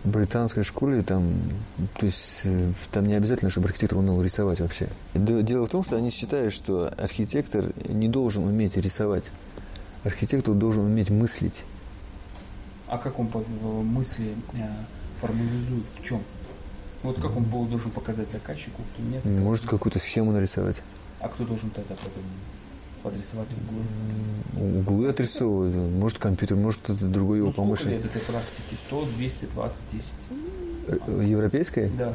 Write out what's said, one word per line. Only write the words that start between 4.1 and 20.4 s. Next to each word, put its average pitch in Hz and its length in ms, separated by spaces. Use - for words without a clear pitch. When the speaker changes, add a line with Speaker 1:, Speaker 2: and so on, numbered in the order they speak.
Speaker 1:
рисовать 92 400
вообще. 85 260
Д-, 107 260
дело 117 240
в - 40
том, 185 140
что 120 140
они 117 140
считают, 120 420
что 87 340
архитектор 104 760
не 107 180
должен 113 360
уметь 101 340
рисовать. 98 460
Архитектор 107 500
должен 107 320
уметь 104 240
мыслить. - 540
Speaker 2:
А 120 100
как 123 220
он 113 80
по-, 113 120
в-, 110 440
мысли, 113 520
э, 113 140
формализует? 117 640
В - 40
чем? 117 180
Вот 127 160
как 110 160
он 120 80
был, 117 220
должен 113 260
показать 107 380
заказчику, - 540
кто 117 100
нет? 123 220
Speaker 1:
Может, 104 400
какую-то 107 340
схему 110 320
нарисовать. 98 460